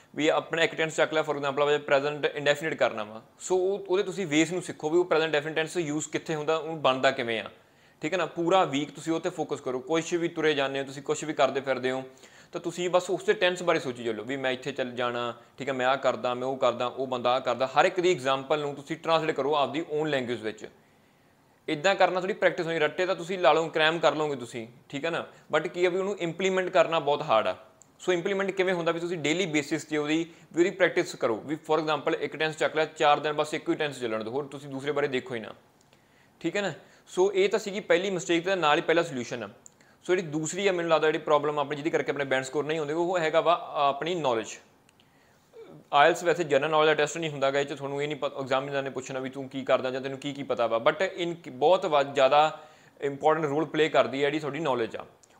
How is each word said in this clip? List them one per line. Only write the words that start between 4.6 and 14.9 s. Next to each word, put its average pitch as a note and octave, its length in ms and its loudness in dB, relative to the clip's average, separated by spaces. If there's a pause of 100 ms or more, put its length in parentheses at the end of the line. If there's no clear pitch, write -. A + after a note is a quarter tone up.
ਸਿੱਖੋ - 280 -6
ਵੀ E3 80 2
ਉਹ F3+ 80 4
ਪ੍ਰੈਜ਼ੈਂਟ D#3+ 240 2
ਇੰਡੈਫੀਨਿਟ D3+ 260 0
ਟੈਂਸ D#3+ 220 -2
ਯੂਜ਼ D3+ 320 -4
ਕਿੱਥੇ D#3 260 -4
ਹੁੰਦਾ, D3+ 220 0
ਉਹਨੂੰ D#3 240 -6
ਬਣਦਾ C3+ 300 4
ਕਿਵੇਂ A#2 280 -4
ਆ, F#2+ 100 -8 (520)
ਠੀਕ D#3 120 -4
ਹੈ F#3 40 -2
ਨਾ। E3+ 80 0
ਪੂਰਾ E3+ 380 2
ਵੀਕ D3 280 -2
ਤੁਸੀਂ D#3+ 220 -6
ਉਹ E3 60 0
'ਤੇ F3 100 -4
ਫੋਕਸ D3+ 320 -6
ਕਰੋ। C3 180 -4
ਕੁਛ D#3+ 340 -2
ਵੀ E3+ 140 0
ਤੁਰੇ D#3 260 0
ਜਾਂਦੇ C#3 260 -2
ਹੋ C#3 60 -4
ਤੁਸੀਂ, C#3 180 -12
ਕੁਛ D3+ 200 -4
ਵੀ D3+ 100 -6
ਕਰਦੇ C3 280 2
ਫਿਰਦੇ C3 300 -2
ਹੋ, C3 120 -4 (480)
ਤਾਂ F3 100 -8
ਤੁਸੀਂ F3 280 -4
ਬਸ F3+ 200 2
ਉਸ F3+ 140 -2
ਦੇ G#3 100 2
ਟੈਂਸ F3+ 300 0
ਬਾਰੇ E3+ 160 2
ਸੋਚੀ A#2+ 240 -6
ਚੱਲੋ G#2+ 200 -4
ਵੀ C3 140 -6
"ਮੈਂ C3 140 -2
ਇੱਥੇ B2+ 200 -6
ਚੱਲ C3 200 -4